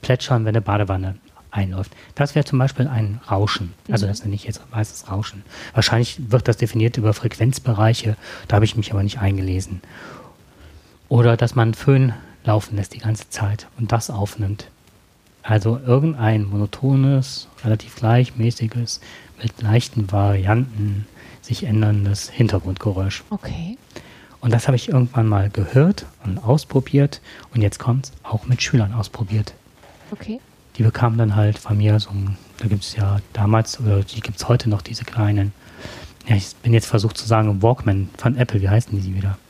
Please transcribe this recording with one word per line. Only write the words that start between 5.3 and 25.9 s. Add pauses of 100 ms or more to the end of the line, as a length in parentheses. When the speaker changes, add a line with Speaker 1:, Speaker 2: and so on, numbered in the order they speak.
Speaker 1:
Wahrscheinlich
wird
das
definiert
über
Frequenzbereiche, (320)
da
habe
ich
mich
aber
nicht
eingelesen. (1300)
Oder
dass
man
Föhn (300)
laufen
lässt
die
ganze
Zeit (100)
und
das
aufnimmt. (760)
Also
irgendein
monotones, (160)
relativ
gleichmäßiges, (400)
mit
leichten
Varianten (340)
sich
änderndes
Hintergrundgeräusch.
Speaker 2:
Okay. (640)
Speaker 1:
Und
das
habe
ich
irgendwann
mal
gehört (180)